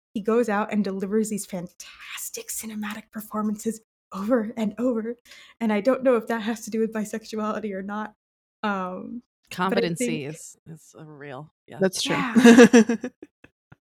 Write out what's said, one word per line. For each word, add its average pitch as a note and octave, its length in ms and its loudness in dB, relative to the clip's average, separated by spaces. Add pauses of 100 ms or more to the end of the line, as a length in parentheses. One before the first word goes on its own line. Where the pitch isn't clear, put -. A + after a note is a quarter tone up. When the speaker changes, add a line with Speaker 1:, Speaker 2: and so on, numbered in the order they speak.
(140)
Speaker 1:
he A3+ 80 -6
goes A3+ 280 2
out G#3 240 -2
and G#3 100 2
delivers G3 460 -2
these G3+ 160 -6
fantastic - 1040 -12
cinematic G#3+ 540 -8 (100)
performances G#3+ 680 -4 (340)
over G#3+ 440 0
and G#3+ 200 0
over. A#3 380 -2 (460)
And A3 100 0
I G#3 80 2
don't B3+ 240 2
know B3+ 140 4
if A3 100 -6
that A3+ 140 -4
has A3 240 -4
to G#3+ 40 -12
do A3 120 -4
with A3 120 -2
bisexuality G#3+ 800 -6
or F#3+ 80 -8
not. G#3 300 -10 (500)
Um, G3+ 600 -6 (280)
but - 40 -16
I - 40 -12
Speaker 2:
Competency F3+ 640 -2
Speaker 1:
think D3+ 100 -10
Speaker 2:
is, - 240 -20 (100)
is - 300 -20
a D#3+ 80 -20
real, D3 460 -16 (160)
yeah. - 120 -18
Speaker 3:
That's F#3+ 220 0
true. - 140 -2
Speaker 1:
Yeah. A#3 840 8
Speaker 3:
<laughs> - 40 -8 (960)